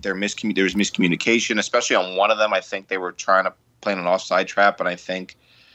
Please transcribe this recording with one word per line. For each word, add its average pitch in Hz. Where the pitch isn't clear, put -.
there 95
miscommu-, 101
there 95
was 92
miscommunication, 104
especially 120
on 92
one 101
of 107
them. 107
I 92
think 98
they 95
were 90
trying 95
to 92
play 104
an 95
offside 92
trap, 101
and 90
I 90
think, 92